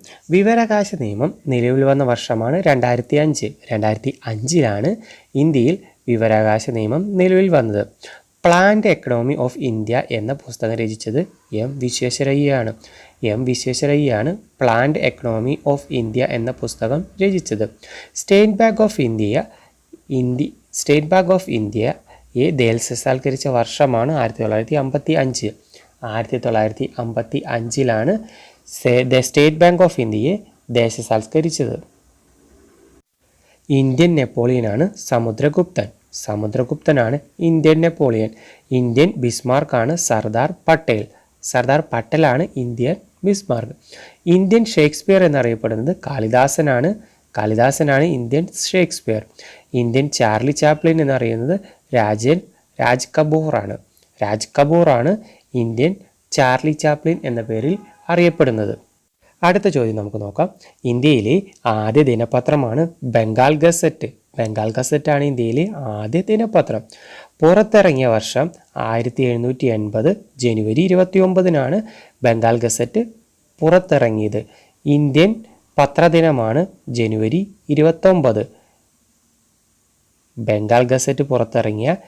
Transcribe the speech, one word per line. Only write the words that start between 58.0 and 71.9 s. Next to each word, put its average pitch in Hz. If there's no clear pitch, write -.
അറിയപ്പെടുന്നത്. 151
അടുത്ത 190
ചോദ്യം 120
നമുക്ക് 104
നോക്കാം. 104
ഇന്ത്യയിലെ 127
ആദ്യ 110
ദിനപത്രമാണ് 127
ബംഗാൾ 120
ഗസറ്റ്. 165
ബംഗാൾ 110
ഗസറ്റാണ് 143
ഇന്ത്യയിലെ 131
ആദ്യ 113
ദിനപത്രം. 208
പുറത്തിറങ്ങിയ 185
വർഷം 123
ആയിരത്തി 117
എഴുന്നൂറ്റി 123
എൺപത് 110
ജനുവരി 113
ഇരുപത്തിയൊമ്പതിനാണ് 185